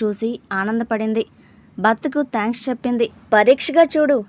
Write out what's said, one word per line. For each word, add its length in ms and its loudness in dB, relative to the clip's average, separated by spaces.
చూసి 360 -4
ఆనందపడింది. 720 -4
భర్తకు 420 0
థాంక్స్ 480 -4
చెప్పింది. 400 -4
"పరీక్షగా 500 4
చూడు, 460 2